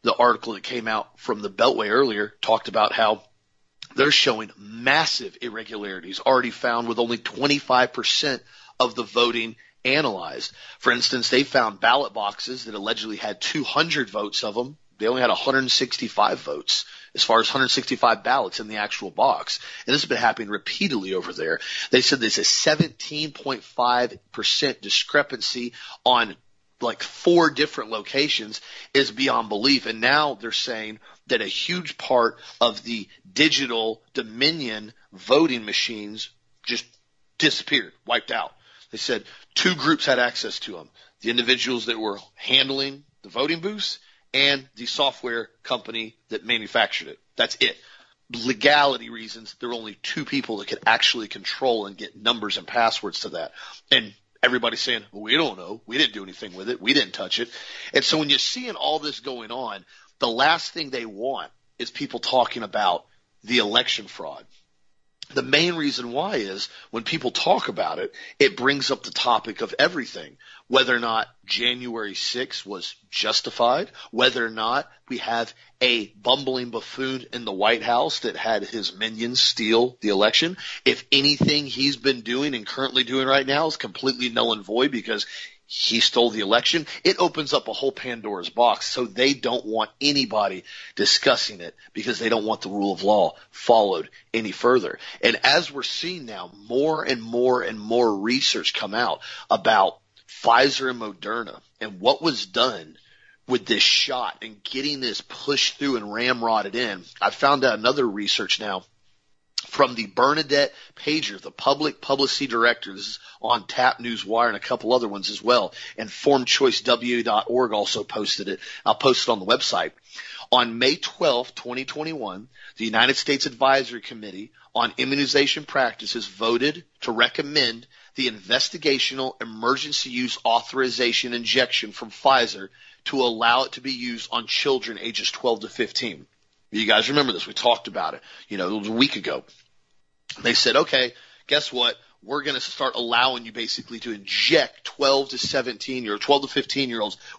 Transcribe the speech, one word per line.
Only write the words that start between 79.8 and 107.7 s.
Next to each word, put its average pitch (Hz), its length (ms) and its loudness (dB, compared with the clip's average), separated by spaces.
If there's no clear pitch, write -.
the 104 100 0
election. 113 460 4
If - 260 2
anything 143 560 2
he's 135 300 -2
been 123 240 0
doing 127 340 -2
and 110 100 -6
currently 131 380 0
doing 131 240 0
right 135 200 4
now 143 200 2
is 156 100 -4
completely 123 520 -4
null 117 240 2
and 107 120 -4
void 127 280 0
because 110 340 -4
he - 300 -2
stole 117 320 4
the 107 100 -6
election, 120 460 2
it 185 160 2
opens 160 340 0
up 139 140 0
a 113 60 -6
whole 135 180 0
Pandora's 107 600 -8
box. 113 360 2
So 127 180 -4
they 123 300 0
don't 120 320 -4
want 107 240 -2
anybody 110 640 0
discussing 107 640 2
it 85 140 -12
because 107 280 -6
they 113 80 0
don't 110 160 2
want 107 160 -2
the - 80 -10
rule 101 240 -2
of 82 100 -6
law 101 320 4
followed 101 580 4
any 110 200 -2
further. 123 480 2
And 117 220 4
as 147 300 2
we're 139 100 -10
seeing 175 420 -6
now, 92 300 -12
more 131 480 0
and 123 180 -2
more 120 420 2
and 104 180 -6
more 113 360 2
research 110 580 0
come 101 200 -6
out 113 280 -2
about 98 480 4
Pfizer 131 600 4
and 123 120 -6
Moderna 107 600 -8
and 107 180 -10
what 117 240 2
was 127 240 -2
done 104 500 -2
with 123 180 0
this - 160 4
shot - 600 0
and 107 200 -16
getting 139 380 -6
this 120 200 -4
pushed - 580 -2
through 139 180 0
and 104 100 -4
ramrodded 113 720 0
in. 104 280 -4
I 101 100 4
found 139 340 2
out 117 120 4